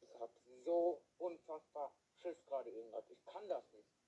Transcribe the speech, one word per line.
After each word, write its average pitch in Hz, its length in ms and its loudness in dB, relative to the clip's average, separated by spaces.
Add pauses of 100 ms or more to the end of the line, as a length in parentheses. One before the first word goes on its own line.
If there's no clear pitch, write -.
ich - 180 -20
hab 117 120 -8 (340)
so 170 360 6 (180)
unfassbar 156 720 -6 (260)
Schiss - 260 -8
gerade 131 260 -4
eben 113 180 -10
gehabt. 107 220 -8
Ich 120 140 -20
kann 185 220 -12
das 147 240 0
nicht. 107 160 -20 (200)